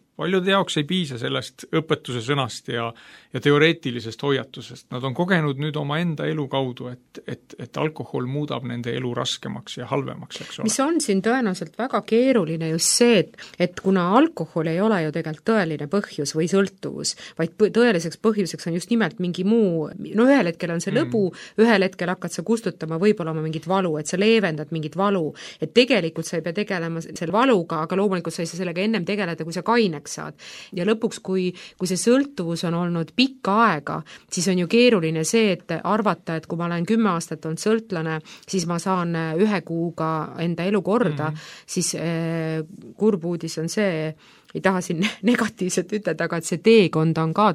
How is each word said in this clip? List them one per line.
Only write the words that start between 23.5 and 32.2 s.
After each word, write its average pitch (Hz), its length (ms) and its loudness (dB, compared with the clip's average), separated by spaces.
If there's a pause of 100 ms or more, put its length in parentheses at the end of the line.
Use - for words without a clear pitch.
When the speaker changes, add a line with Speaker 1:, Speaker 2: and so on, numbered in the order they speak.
Speaker 2:
valu, 185 320 2
et 147 80 -8
sa 180 80 -2
leevendad 185 560 2
mingit 156 240 -4
valu. 190 300 2 (340)
Et - 160 -4
tegelikult 190 480 4
sa 170 140 -4
ei 156 100 -6
pea 165 80 -6
tegelema 165 480 -4
s-, - 160 -16
selle 170 160 -2
valuga, 185 480 2
aga 185 160 0
loomulikult 185 320 -2
sa - 80 -6
ei 165 80 -6
saa 175 140 -8
sellega 170 180 -4
ennem 208 240 0
tegeleda, 175 400 -4
kui 165 80 -10
sa 180 140 -6
kaineks 214 400 2
saad. 156 300 -10 (420)
Ja 175 80 0
lõpuks, 220 320 0
kui, 190 300 -2 (260)
kui 185 140 -4
see 180 100 -2
sõltuvus 233 720 0